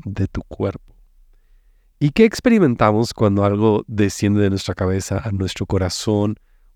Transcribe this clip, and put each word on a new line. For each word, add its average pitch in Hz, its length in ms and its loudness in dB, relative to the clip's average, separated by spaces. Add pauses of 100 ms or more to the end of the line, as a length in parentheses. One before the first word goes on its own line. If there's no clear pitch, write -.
de 98 240 -4
tu - 140 -8
cuerpo. - 520 -8 (1040)
¿Y 147 120 0
qué 220 140 4
experimentamos 120 880 2
cuando 101 320 2
algo 104 420 2
desciende 101 540 0
de 101 100 2
nuestra 95 240 -4
cabeza 95 480 -2
a 107 100 -6
nuestro 95 340 -4
corazón? 104 680 -2 (400)